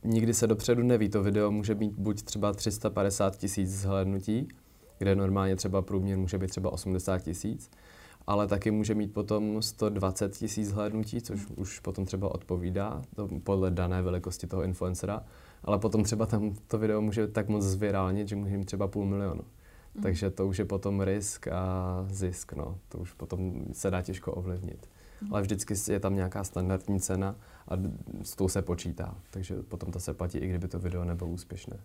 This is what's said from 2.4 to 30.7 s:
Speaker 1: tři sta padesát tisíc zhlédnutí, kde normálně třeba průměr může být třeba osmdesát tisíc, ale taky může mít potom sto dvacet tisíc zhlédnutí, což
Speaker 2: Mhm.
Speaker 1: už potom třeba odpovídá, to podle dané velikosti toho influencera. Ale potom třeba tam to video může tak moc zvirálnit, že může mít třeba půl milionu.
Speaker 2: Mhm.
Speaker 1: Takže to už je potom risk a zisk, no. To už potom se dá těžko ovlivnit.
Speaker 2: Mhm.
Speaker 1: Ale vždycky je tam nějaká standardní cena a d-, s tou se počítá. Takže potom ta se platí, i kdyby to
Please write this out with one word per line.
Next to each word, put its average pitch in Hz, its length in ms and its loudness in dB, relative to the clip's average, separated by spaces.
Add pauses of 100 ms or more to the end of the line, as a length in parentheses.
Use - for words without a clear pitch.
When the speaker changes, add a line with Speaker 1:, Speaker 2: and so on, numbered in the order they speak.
Speaker 1:
tři 101 180 0
sta 104 200 0
padesát 98 460 2
tisíc 98 340 0
zhlédnutí, 98 760 0 (500)
kde 98 180 6
normálně 95 400 4
třeba 95 260 2
průměr 95 360 0
může 95 200 0
být 92 120 -2
třeba 92 220 -2
osmdesát 92 460 0
tisíc, - 520 -6 (560)
ale 104 200 2
taky 101 240 2
může 107 240 4
mít 104 180 0
potom 107 500 0
sto 107 260 0
dvacet 98 480 0
tisíc 107 320 -2
zhlédnutí, 107 520 0
což 101 260 -6
Speaker 2:
Mhm. - 100 -10
Speaker 1:
už 92 240 -6
potom - 240 -2
třeba 98 300 -2
odpovídá, 90 680 -2 (140)
to 104 120 -4 (160)
podle 95 260 4
dané 90 320 2
velikosti 90 440 -2
toho 92 160 -2
influencera. 92 640 -2 (400)
Ale 104 140 4
potom 107 260 4
třeba 107 220 2
tam 104 280 2 (120)
to 110 120 0
video 107 220 4
může 107 260 2
tak 104 220 0
moc 104 160 4
zvirálnit, 98 640 2
že 104 80 -2
může 98 200 0
mít 98 80 0
třeba 98 240 -2
půl 101 180 0
milionu. 98 360 0 (520)
Speaker 2:
Mhm. - 80 -6
Speaker 1:
Takže 95 280 2
to 95 160 0
už 95 120 0
je 104 60 2
potom 98 360 0
risk 98 480 -2
a 92 640 0
zisk, 92 420 -4
no. - 260 -6 (100)
To - 100 -10
už 90 140 -8
potom 92 600 -4
se - 180 -2
dá 90 120 0
těžko 90 300 -4
ovlivnit. 90 560 -6 (340)
Speaker 2:
Mhm. 208 100 -6
Speaker 1:
Ale 104 100 2
vždycky 101 320 -2 (180)
je 101 80 2
tam 98 140 2
nějaká 95 300 0
standardní 92 560 0
cena 98 360 0 (320)
a - 80 -2
d-, 92 140 0 (320)
s - 140 -10
tou 95 120 2
se 95 140 0
počítá. 87 520 -4 (160)
Takže 95 240 -6 (140)
potom - 240 -8
ta - 80 -4
se - 140 -4
platí, 87 240 -2
i 90 100 -2
kdyby 90 200 -2
to 87 100 -6